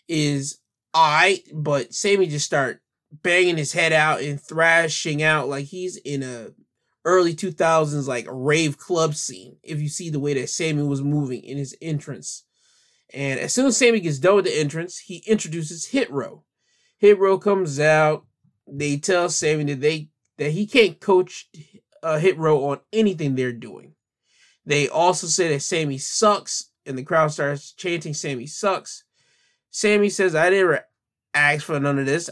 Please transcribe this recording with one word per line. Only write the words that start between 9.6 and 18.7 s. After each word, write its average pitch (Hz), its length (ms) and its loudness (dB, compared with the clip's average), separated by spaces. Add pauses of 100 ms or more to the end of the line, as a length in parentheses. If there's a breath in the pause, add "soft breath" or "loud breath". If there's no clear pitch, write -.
if 151 180 -8
you 151 80 -4
see 165 220 -10
the 151 100 -4
way 147 140 -2
that 131 160 -4
Sami 156 320 -2
was 143 180 -2
moving 139 420 -2
in 139 140 -12
his 139 240 -10
entrance. 147 640 -10 (680)
And 135 260 -6
as - 160 -4
soon 262 120 2
as 262 100 2
Sami 233 240 4
gets 160 180 -4
done 185 180 4
with 190 100 2
the 151 120 -2
entrance, 156 400 -4
he 175 280 -16
introduces 165 600 -4
Hit - 240 -2
Row. 131 340 -8 (540)
Hit 208 200 8
Row 190 200 4
comes 180 400 0
out. 156 480 4 (400)
They 143 300 -4